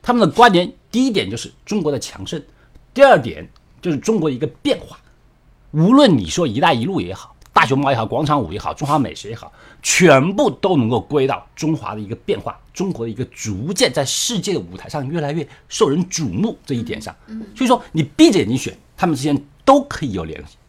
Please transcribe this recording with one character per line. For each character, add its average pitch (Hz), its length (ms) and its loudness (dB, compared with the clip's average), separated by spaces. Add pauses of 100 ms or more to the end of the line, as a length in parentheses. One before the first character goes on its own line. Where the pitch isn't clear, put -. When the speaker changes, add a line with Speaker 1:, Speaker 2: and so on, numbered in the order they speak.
Speaker 1:
它 247 100 -2
们 226 160 4
的 143 60 -2
关 233 180 8
联， 180 220 2 (160)
第 254 160 0
一 262 60 0
点 107 180 -2
就 113 80 -8
是 - 160 -12 (100)
中 208 160 -4
国 151 120 -2
的 127 80 -4
强 - 260 -12
盛， 160 160 -8 (500)
第 269 120 4
二 254 180 8
点 90 260 -10 (360)
就 180 80 -4
是 139 60 -2
中 220 220 -2
国 165 80 -2
一 123 120 -4
个 151 80 -4 (160)
变 254 160 0
化。 - 180 -20 (800)
无 165 160 4
论 262 260 6
你 85 120 -4
说 - 180 -2
“一 117 140 -4
带 165 120 4
一 113 120 -2
路” 131 180 -4
也 90 100 -8
好， - 220 -18 (160)
大 160 140 4
熊 131 120 0
猫 139 140 0
也 120 60 2
好， 113 80 -2
广 127 200 -4
场 147 160 0
舞 85 120 -8
也 101 40 -8
好， 76 160 -8
中 139 140 -8
华 151 100 0
美 107 160 -2
食 - 160 -16
也 113 60 -12
好， - 160 -20 (320)
全 160 500 6
部 269 160 2
都 185 280 0
能 113 100 2
够 120 140 0
归 139 260 0
到 95 260 -4
中 160 220 -2
华 104 180 -10
的 107 60 -12
一 104 80 -12
个 107 80 -8
变 110 240 -6
化， - 180 -10 (160)
中 185 200 -4
国 117 120 -6
的 117 60 -8
一 - 20 -10
个 120 120 -6
逐 113 480 -8
渐 180 180 0
在 139 140 -2
世 - 340 -4
界 196 140 -6
的 139 60 -4
舞 90 180 -14
台 - 100 -16
上 143 180 -8
越 160 140 -6
来 143 140 -6
越 165 120 -6 (220)
受 190 220 0
人 160 160 0
瞩 156 240 -6
目 156 360 -4
这 139 80 -6
一 117 80 -4
点 - 200 -8
上。 - 120 -12 (140)
Speaker 2:
嗯。 220 260 -14
Speaker 1:
所 262 120 -2
以 - 20 0
说， 247 240 2
你 160 100 -2
闭 311 300 4
着 185 80 2
眼 101 80 0
睛 127 100 -2
选， - 160 -8 (220)
他 - 100 -2
们 165 80 0
之 127 80 -6
间 143 240 -2 (200)
都 277 180 6
可 - 220 -8
以 107 80 -6
有 87 100 -6
联 76 240 -12
系 - 80 -20 (140)